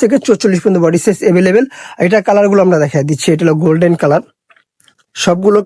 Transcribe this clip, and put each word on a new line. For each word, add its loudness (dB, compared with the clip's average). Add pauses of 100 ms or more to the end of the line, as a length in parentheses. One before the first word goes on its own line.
থেকে 0 (100)
চৌচল্লিশ 0
পর্যন্ত 0
বডি 0
সাইজ -2
অ্যাভেলেবেল। 2 (420)
এটা 2 (100)
কালারগুলো 2
আমরা 2
দেখাই -2
দিচ্ছি, -4
এটা -4
হলো 2
গোল্ডেন 2
কালার, 0 (1040)
সবগুলো 0